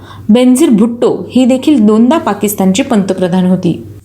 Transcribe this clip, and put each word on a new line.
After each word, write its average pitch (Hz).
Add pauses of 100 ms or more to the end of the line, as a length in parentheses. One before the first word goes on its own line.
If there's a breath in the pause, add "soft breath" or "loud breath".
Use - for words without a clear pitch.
(300 loud breath)
बेनझीर 254
भुट्टो 220
ही 254
देखील 262
दोनदा 226
पाकिस्तानची 202
पंतप्रधान 185
होती. 185 (220)